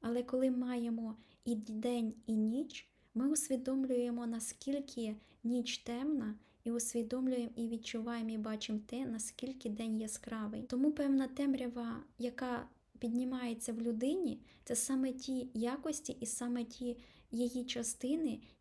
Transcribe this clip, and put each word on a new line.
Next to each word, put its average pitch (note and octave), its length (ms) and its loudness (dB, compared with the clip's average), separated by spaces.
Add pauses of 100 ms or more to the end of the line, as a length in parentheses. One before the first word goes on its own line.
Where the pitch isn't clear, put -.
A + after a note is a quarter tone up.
Але A#3+ 220 2
коли B3+ 280 4
маємо A#3 640 0 (280)
і A#3+ 100 2
день, A3+ 580 0 (120)
і A3+ 100 2
ніч, A3 540 2 (240)
ми B3+ 160 4
усвідомлюємо, B3+ 1000 2
наскільки A#3 880 -2 (280)
ніч A#3+ 340 2
темна, A#3+ 580 -2 (280)
і A#3 80 0
усвідомлюємо, A#3+ 840 2
і A#3 120 0
відчуваємо, A3+ 640 -2
і A3 80 -2
бачимо G#3+ 480 -2
те, B3+ 200 -4
наскільки B3 640 -4
день A3 300 0
яскравий. A3 640 -4
Тому C4 280 4
певна C#4 360 4
темрява, B3 760 0 (160)
яка B3 500 -2 (300)
піднімається A#3+ 760 0
в A3+ 80 -2
людині, B3 600 2 (220)
це A#3+ 120 -2
саме C4 360 2
ті B3+ 420 -2
якості C4 680 -2
і A#3 60 -4
саме A#3+ 380 -2
ті A#3+ 340 -4 (340)
її B3 320 0
частини, B3+ 760 0 (220)